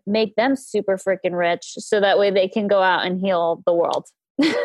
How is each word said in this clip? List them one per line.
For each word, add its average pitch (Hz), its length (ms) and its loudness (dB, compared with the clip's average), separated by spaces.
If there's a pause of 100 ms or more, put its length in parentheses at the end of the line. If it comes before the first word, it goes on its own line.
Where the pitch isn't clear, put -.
make 214 300 -2
them 262 220 0
super 196 400 -4
freaking 185 400 -4
rich 175 400 -2
so 214 240 -2
that 196 180 4
way 202 120 2
they 190 180 2
can 202 180 -2
go 196 140 4
out 175 240 2
and 185 140 -4
heal 170 460 -2
the 175 80 2
world." - 340 0 (320)
<laughs> 285 40 2 (220)